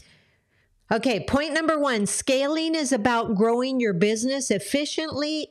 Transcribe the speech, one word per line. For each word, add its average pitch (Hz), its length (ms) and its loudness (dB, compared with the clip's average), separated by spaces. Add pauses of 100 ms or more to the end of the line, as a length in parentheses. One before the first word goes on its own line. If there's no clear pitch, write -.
(920)
Okay, 226 340 0
point 294 260 0
number 311 280 2
one, 240 260 2
scaling 302 680 0
is 285 180 0
about 233 400 2
growing 240 460 2
your 226 120 2
business 226 600 0
efficiently 294 1000 -2